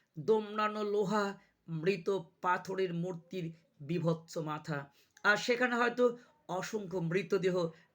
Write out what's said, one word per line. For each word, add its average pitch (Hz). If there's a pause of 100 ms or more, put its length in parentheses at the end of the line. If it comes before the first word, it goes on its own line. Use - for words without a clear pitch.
(200)
দমড়ানো 214
লোহা, 202 (300)
মৃত 180 (220)
পাথরের 185
মূর্তির 170 (280)
বিভৎস 165
মাথা। 151 (340)
আর 208
সেখানে 240
হয়তো 240 (300)
অসংখ্য 185
মৃতদেহ 180 (260)